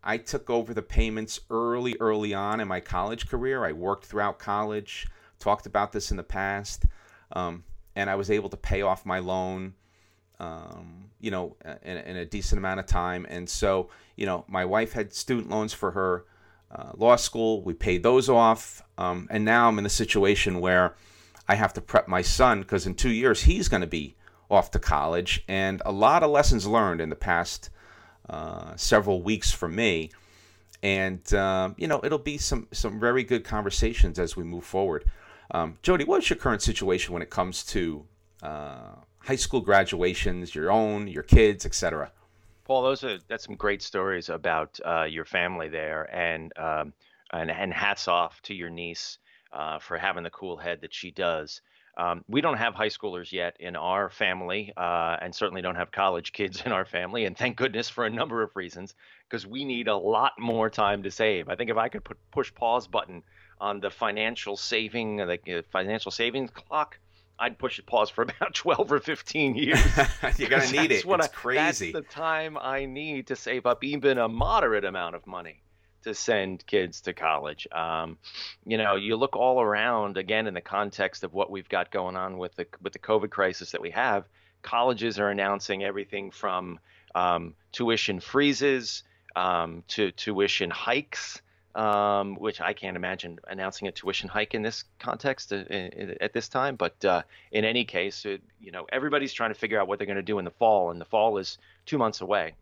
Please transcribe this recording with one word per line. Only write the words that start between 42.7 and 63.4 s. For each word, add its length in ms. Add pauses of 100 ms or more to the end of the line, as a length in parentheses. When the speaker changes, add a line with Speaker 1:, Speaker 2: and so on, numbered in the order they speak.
Speaker 2:
those 220
are, 140 (100)
that's 160
some 120
great 260
stories 460
about, 560
uh, 200
your 200
family 440
there, 460
and, 440
um, 340 (400)
and, 180
and 220
hats 340
off 360
to 120
your 160
niece, 480 (340)
uh, 260
for 180
having 280
the 60
cool 280
head 240
that 100
she 180
does. 520 (360)
Um, 280
we 140
don't 160
have 180
high 140
schoolers 440
yet 280
in 160
our 320
family, 720
uh, 420
and 140
certainly 260
don't 140
have 180
college 400
kids 300
<laughs> 20
in 80
our 140
family, 400
and 100
thank 200
goodness 340
for 160
a 40
number 320
of 140
reasons, 380 (340)
'cause 180
we 200
need 220
a 80
lot 420
more 320
time 320
to 80
save. 400
I 40
think 140
if 80
I 140
could 120
put, 140 (140)
push 240
pause 320
button 360 (380)